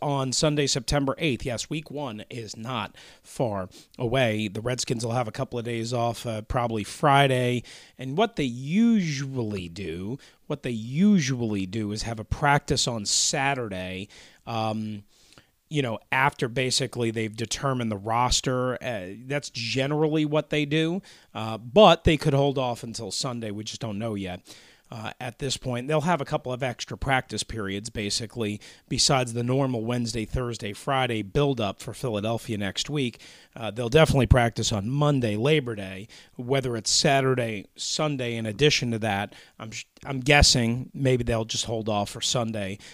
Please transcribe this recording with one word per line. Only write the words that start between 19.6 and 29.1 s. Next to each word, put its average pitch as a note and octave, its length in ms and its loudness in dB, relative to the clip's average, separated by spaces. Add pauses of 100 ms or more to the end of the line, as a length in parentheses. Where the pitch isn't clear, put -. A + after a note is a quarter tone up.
what D3 240 0
they D3+ 160 0
do, D#3+ 360 0 (320)
uh, A2 240 -6
but E3 460 8
they E3 140 6
could C#3+ 160 0
hold C#3 240 2
off B2 260 -4
until A2+ 280 -8
Sunday. A#2+ 400 -6
We G#2 120 -8
just - 160 -10
don't G#2+ 180 -6
know A2 180 -4
yet. F#2 260 -6 (480)
Uh, A2 300 -10
at B2 200 -10
this C3+ 180 -4
point, B2 320 -4
they'll D#3 100 2
have D#3 220 2
a C3 40 -6
couple C#3+ 280 -4
of B2 100 -6
extra A#2+ 340 -6
practice B2 460 -2
periods, G#2 460 -6
basically, G#2 720 -4 (260)
besides B2+ 460 2